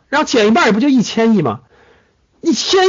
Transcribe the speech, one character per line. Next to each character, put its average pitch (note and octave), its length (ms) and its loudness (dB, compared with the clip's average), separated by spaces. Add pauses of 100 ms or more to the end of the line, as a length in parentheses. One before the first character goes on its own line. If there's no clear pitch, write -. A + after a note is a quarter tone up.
然 C#4+ 140 -2
后 - 40 -2
减 G#3+ 220 0
一 A3 40 2
半 D#4+ 140 2
儿 A3 60 2
不 G3+ 80 -2
就 C#4 100 0
一 B3+ 120 2
千 A3+ 340 0
亿 F#3 60 0
吗？ B2 200 -6 (800)
一 D#4+ 120 -2
千 - 360 -2